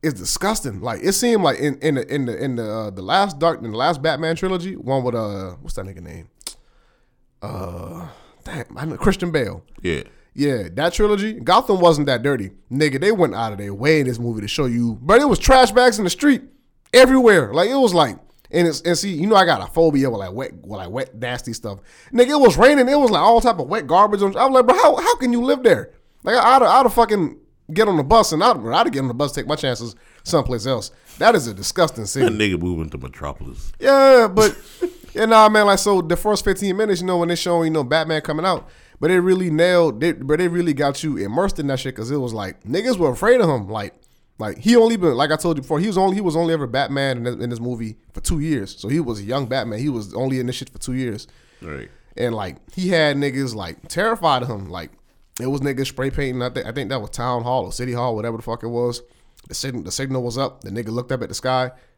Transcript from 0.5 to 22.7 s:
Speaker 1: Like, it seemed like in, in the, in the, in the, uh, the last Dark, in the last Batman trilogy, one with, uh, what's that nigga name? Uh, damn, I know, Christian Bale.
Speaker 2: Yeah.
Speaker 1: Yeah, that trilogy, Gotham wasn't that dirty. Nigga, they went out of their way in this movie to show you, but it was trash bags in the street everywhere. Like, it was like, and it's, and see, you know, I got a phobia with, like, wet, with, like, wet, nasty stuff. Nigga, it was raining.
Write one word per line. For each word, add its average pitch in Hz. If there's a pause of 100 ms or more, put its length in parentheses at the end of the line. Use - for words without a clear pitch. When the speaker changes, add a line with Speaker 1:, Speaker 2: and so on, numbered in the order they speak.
Speaker 1:
Like, 113
it 185
seemed 226
like -
in, 139
in 147
the, -
in 143
the, 120
in 135
the, 110
uh, 107
the 95
last 160
Dark, 160
in 113
the 107
last 143
Batman 160
trilogy, 185
one 131
with, 123
uh, 101 (100)
what's -
that 95
nigga 92
name? 80 (1120)
Uh, 87 (360)
damn, - (120)
I 139
know, 156
Christian 185
Bale. 107 (180)
Speaker 2:
Yeah. 80 (300)
Speaker 1:
Yeah, 123
that 160
trilogy, 208
Gotham 190
wasn't 156
that 123
dirty. 120 (200)
Nigga, 135
they 202
went 165
out 113
of 101
their 101
way 143
in 135
this 123
movie 117
to 104
show 143
you, 117
but 190
it 294
was 233
trash 254
bags 247
in 214
the 175
street 277 (520)
everywhere. 240
Like, 175
it 262
was 247
like, 143 (320)
and 170
it's, 156
and 170
see, 202
you 165
know, 214
I 190
got 143
a 90
phobia 143
with, 110
like, 92
wet, 123
with, 95
like, 90
wet, 120
nasty 120
stuff. 101 (340)
Nigga, 247
it 294
was 226
raining. 254